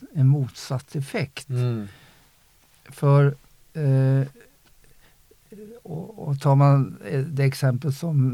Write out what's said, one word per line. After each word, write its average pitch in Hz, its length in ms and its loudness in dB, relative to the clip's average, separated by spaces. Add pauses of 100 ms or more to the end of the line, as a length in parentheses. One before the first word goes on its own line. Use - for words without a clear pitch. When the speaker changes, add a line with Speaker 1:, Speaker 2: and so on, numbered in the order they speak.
(140)
Speaker 1:
en 135 140 2
motsatt 135 680 -4
effekt. - 520 -8
Speaker 2:
Mm. 120 400 -4 (1000)
Speaker 1:
För, 143 460 4 (380)
eh, 135 540 2 (1600)
och, 185 460 -12
och 139 120 -2
tar 139 160 4
man, 139 480 2
eh, 131 160 -4
det 139 240 -4
exempel 135 480 -2
som 139 420 -2